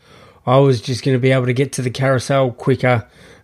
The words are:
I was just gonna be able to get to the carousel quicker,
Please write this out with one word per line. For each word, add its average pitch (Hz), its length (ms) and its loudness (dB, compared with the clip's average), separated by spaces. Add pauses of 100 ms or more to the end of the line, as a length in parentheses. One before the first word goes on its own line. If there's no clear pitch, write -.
(460)
I 127 120 4
was 135 240 2
just 127 200 -6
gonna 131 160 0
be 131 140 2
able 131 140 0
to 127 80 -2
get 135 180 -2
to 131 100 -6
the 123 80 -4
carousel 135 640 0
quicker, 123 560 0 (360)